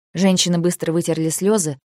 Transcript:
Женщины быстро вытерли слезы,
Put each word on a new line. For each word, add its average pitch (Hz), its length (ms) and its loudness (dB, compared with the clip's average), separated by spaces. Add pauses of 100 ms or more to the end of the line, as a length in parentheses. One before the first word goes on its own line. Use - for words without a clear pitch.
(140)
Женщины 175 440 2
быстро 170 340 -2
вытерли 160 360 -2
слезы, 180 500 -2 (180)